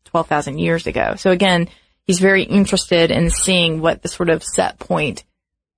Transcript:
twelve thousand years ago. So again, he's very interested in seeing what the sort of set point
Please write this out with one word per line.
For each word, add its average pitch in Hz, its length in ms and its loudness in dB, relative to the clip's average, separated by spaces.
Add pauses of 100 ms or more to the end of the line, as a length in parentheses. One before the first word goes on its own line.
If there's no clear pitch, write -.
twelve - 220 -2
thousand 147 320 -2
years 165 300 -2
ago. - 280 -2
So - 140 0
again, 180 380 2 (360)
he's 180 140 0
very 190 240 4
interested 180 680 2
in 165 180 0
seeing 170 500 0
what 160 220 0
the 165 60 -6
sort 170 220 -2
of 160 120 0
set - 380 -4
point 156 440 -4 (540)